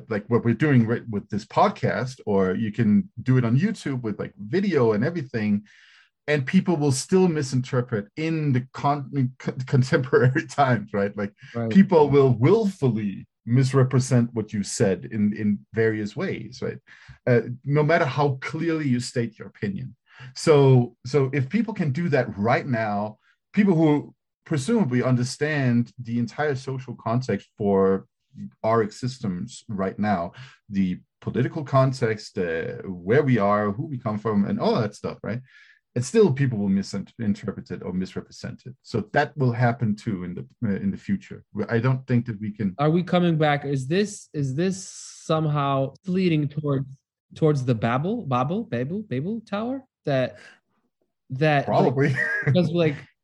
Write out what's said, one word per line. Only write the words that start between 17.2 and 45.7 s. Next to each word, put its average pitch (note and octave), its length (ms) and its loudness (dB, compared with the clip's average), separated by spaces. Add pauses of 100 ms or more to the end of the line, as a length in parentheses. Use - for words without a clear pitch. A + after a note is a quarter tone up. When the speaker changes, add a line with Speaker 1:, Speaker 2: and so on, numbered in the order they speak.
Speaker 1:
Uh, A#2+ 160 4 (220)
no C#3+ 180 2
matter D#3+ 240 2
how C#3+ 360 0
clearly D#3+ 460 -4
you B2 120 0
state A#2+ 400 -6
your - 80 -16
opinion. G2+ 480 -8 (400)
So, C3+ 600 6 (100)
so C3+ 280 0
if C3+ 160 -2
people A3 240 -2
can F3+ 180 -2
do E3+ 180 -4
that C3 180 2 (100)
right A#2+ 300 0
now, G#2+ 500 -4 (360)
people G3 220 4
who D3+ 380 2 (320)
presumably C#3+ 580 0
understand B2+ 880 0 (100)
the A#2 180 -4
entire C#3 360 -2
social C3 400 -10
context A2+ 600 -2
for G2 480 2 (580)
our A2+ 200 2
existence G#2 840 -6
right F#2+ 300 -4
now, G2 340 -2 (380)
the F#2+ 300 -2 (220)
political D3 420 -4
context, C3 760 0
uh, E2 380 -4 (100)
where F#2+ 380 0
we B2+ 160 2
are, G#2 320 2
who C3 160 -8
we C#3+ 100 -8
come G#2+ 220 -6
from, G#2 260 0
and G2 140 -4
all G#3+ 200 0
that G#2 160 -4
stuff, - 280 -10
right? G#2+ 180 -8 (540)
And B2 100 -2
still G#3+ 260 4
people B2+ 280 0
will G2+ 100 0
misinterpret G2 1000 -4
it F2+ 100 -8
or F#2 100 -8
misrepresent - 760 -8
it. B2+ 160 -16
So - 300 -4
that D3 220 0
will C3 160 2
happen A#2 440 0
too G2 280 -6
in F2 120 -8
the, - 100 -12 (240)
uh, G2 60 -2
in G2 160 -2
the F2+ 60 -10
future. - 460 -8 (260)
I A#2 100 0
don't C3 260 0
think A#2+ 220 0
that G#2 120 -8
we G#2 120 -6
can G2+ 260 -4
Speaker 2:
Are D3+ 140 2
we F3 100 2
coming F3 360 0
back? D3 280 0
Is C3+ 220 -4
this, G3 460 -4
is C#3 200 -4
this F#3 340 -4
somehow D3 1080 -2 (120)